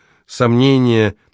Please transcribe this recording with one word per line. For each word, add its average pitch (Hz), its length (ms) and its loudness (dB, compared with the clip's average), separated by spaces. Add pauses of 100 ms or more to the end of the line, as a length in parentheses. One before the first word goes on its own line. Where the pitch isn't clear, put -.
(240)
Сомнения, 120 920 0 (180)